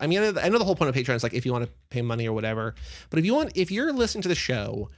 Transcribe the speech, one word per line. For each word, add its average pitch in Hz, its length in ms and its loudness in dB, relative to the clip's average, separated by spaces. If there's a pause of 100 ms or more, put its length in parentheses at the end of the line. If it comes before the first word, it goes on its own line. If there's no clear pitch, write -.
I 151 80 0
mean, 180 120 4
I 214 120 4
know, 160 80 0
I 175 80 2
know 226 100 4
the 214 60 4
whole 190 100 2
point 151 140 2
of 127 80 0
Patreon 127 180 0
is, 113 80 -2
like, 117 100 0
if 123 140 -2
you 127 60 0
wanna 120 160 -2 (220)
pay 120 120 -2
money 117 240 -2
or 113 60 0
whatever. 110 420 -2 (360)
But 156 100 2
if 165 40 4
you 220 120 4
want, 302 180 0
if 185 160 0
you're 269 220 0
listening 226 300 0
to 180 60 -2
the 175 60 4
show 107 640 -2